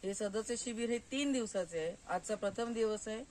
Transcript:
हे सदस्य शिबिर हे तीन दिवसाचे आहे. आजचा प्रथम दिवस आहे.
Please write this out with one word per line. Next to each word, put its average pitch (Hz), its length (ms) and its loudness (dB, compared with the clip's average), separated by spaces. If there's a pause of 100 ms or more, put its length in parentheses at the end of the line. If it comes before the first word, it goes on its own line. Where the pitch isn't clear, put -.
हे 196 100 0
सदस्य 214 440 0
शिबिर 233 320 -2
हे 240 80 2
तीन 277 340 0
दिवसाचे 190 480 0
आहे. 170 180 -2 (120)
आजचा 190 260 0
प्रथम 220 380 0
दिवस 220 340 2
आहे. 220 100 -2 (140)